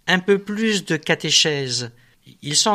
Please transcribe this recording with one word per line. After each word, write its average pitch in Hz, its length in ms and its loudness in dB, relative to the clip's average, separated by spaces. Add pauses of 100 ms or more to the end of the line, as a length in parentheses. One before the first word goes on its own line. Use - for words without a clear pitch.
un 180 100 2
peu 196 220 2
plus 208 460 -2
de 160 120 -2
catéchèse. 143 960 -2 (500)
Il 147 160 -6
sent 214 180 2